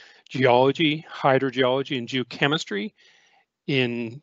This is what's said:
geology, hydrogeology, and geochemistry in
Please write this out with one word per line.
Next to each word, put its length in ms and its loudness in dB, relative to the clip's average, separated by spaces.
geology, 840 2
hydrogeology, 840 0
and 100 -6
geochemistry 840 -4
in 580 -2